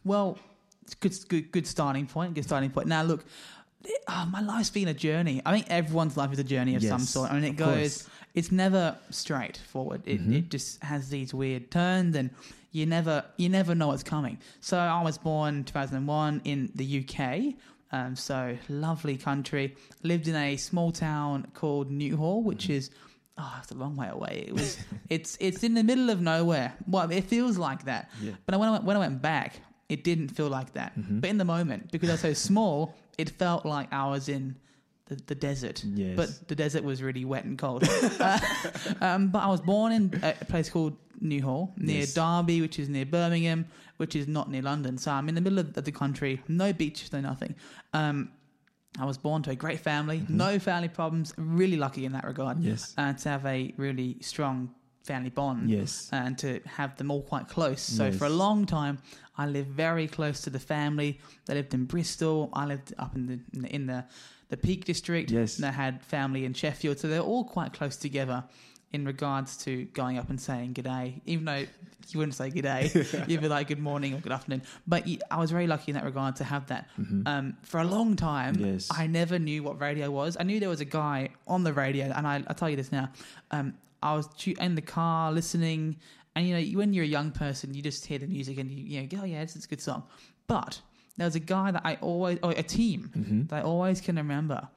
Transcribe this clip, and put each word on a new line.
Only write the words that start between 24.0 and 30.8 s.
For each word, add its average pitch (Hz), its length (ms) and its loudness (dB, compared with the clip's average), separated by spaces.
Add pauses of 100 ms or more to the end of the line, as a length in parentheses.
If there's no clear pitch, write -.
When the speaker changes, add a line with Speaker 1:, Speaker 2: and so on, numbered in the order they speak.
Speaker 1:
away. - 400 -6
It - 60 -8
was, 139 220 -2 (180)
Speaker 2:
<laughs> - 140 -12
Speaker 1:
it's, 165 320 -4
it's 185 220 0
in 233 120 4
the 226 100 6
middle 247 260 6
of 190 100 4
nowhere. 165 540 4 (140)
Well, 180 220 4
it 190 140 2
feels 233 320 4
like 139 280 -2
that. 127 260 -4 (100)
Speaker 2:
Yeah. 104 120 -4 (120)
Speaker 1:
But 190 140 2
when 214 100 4
I 220 40 4
went, 208 120 2
when 202 120 4
I 202 40 4
went 139 220 0
back, 151 380 0 (280)
it 151 140 -2
didn't 165 260 2
feel 147 200 0
like 131 240 -4
that. - 260 -6